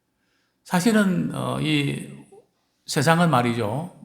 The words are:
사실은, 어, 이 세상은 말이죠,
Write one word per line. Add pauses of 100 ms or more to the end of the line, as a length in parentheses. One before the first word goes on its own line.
(640)
사실은,
어,
이 (680)
세상은
말이죠,